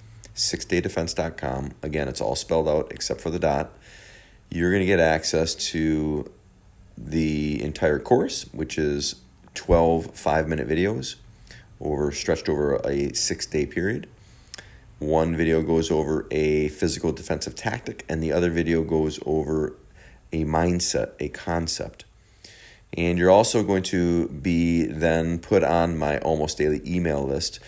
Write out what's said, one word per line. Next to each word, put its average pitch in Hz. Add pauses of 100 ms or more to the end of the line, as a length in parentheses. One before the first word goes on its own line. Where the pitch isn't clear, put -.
(340)
six -
day 90
defense 85
dot 82
com. 67 (120)
Again, 76
it's -
all 62
spelled 80
out 76
except -
for 82
the 85
dot. 76 (800)
You're 87
gonna 95
get 92
access 80 (160)
to 78 (720)
the 76
entire 76
course, - (100)
which -
is 73 (380)
twelve 82
five-minute 76
videos 101 (640)
over, 73
stretched -
over 73
a 71
six-day -
period. 98 (920)
One 80
video 80
goes 80
over 78
a 76
physical 80
defensive -
tactic, -
and 80
the 80
other 87
video 82
goes 78
over 78 (560)
a 80
mindset, 82
a 76
concept. 85 (920)
And 85
you're 90
also 107
going 95
to 87
be 85
then 82
put 95
on 82
my 73
almost 78
daily 76
email 82
list, 69